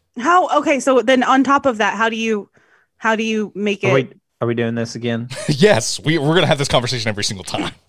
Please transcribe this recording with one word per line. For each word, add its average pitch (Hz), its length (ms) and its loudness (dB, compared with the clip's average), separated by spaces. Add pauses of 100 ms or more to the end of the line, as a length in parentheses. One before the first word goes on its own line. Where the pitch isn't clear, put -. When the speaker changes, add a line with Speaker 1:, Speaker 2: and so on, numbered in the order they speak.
(180)
Speaker 1:
How? 294 400 2
Okay, 285 200 0
so 254 220 2
then 254 220 2
on 269 200 4
top 277 220 2
of 240 140 0
that, 202 180 0
how 226 140 0
do 226 60 -4
you, 220 340 -4 (480)
how 226 180 0
do 214 60 -2
you 220 320 -2
make 202 280 -2
Speaker 2:
Are - 160 2
Speaker 1:
it? 131 120 -2
Speaker 2:
we, - 40 -20 (280)
are 120 40 -2
we 120 80 0
doing 117 200 -2
this 117 200 -4
again? 117 340 -4 (100)
Speaker 3:
<laughs> - 100 -4
Yes, 151 520 2
we, 156 180 0
we're 147 160 2
gonna 185 120 4
have 165 120 2
this 139 100 -2
conversation 120 400 0
every 101 160 -4
single 92 200 -6
time. - 280 -6 (160)